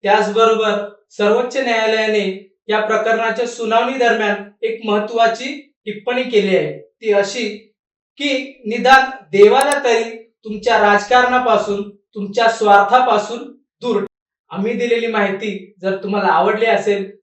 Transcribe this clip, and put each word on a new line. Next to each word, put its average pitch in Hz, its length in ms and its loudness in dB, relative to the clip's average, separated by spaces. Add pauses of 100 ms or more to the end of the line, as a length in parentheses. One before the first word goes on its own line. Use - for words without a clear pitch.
त्याचबरोबर 208 840 2 (200)
सर्वोच्च 240 480 0
न्यायालयाने 220 960 -2 (120)
या 214 120 0
प्रकरणाच्या 220 680 -2
सुनावणी 233 500 -2
दरम्यान 214 540 0 (100)
एक - 240 -6
महत्त्वाची 226 880 -2 (120)
टिप्पणी 247 380 -6
केली 196 340 0
आहे, - 220 -4
ती - 340 -6
अशी 202 360 -2 (680)
की 277 480 -6
निदान 254 440 4 (220)
देवाला 254 520 4
तरी 226 480 -2 (120)
तुमच्या 214 360 -2
राजकारणापासून, 220 1120 2
तुमच्या 214 600 -4
स्वार्थापासून 226 1040 2
दूर. 202 520 -6 (440)
आम्ही 202 240 -4
दिलेली 233 340 -2
माहिती 202 760 -6
जर 190 220 -4
तुम्हाला 196 240 -2
आवडली 208 380 0
असेल 202 580 -2